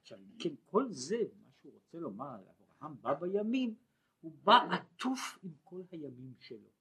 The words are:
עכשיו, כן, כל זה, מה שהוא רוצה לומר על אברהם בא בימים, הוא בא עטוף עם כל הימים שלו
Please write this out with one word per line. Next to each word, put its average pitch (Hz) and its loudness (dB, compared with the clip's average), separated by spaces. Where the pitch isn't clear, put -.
עכשיו, - -20
כן, 156 -2
כל 240 2
זה, 151 -4
מה - -20
שהוא 143 -20
רוצה - -20
לומר 131 -8
על 98 -14
אברהם 117 -16
בא 117 0
בימים, 208 0
הוא 165 -12
בא 233 10
עטוף - -4
עם 185 -8
כל 180 -12
הימים 131 -12
שלו 104 -16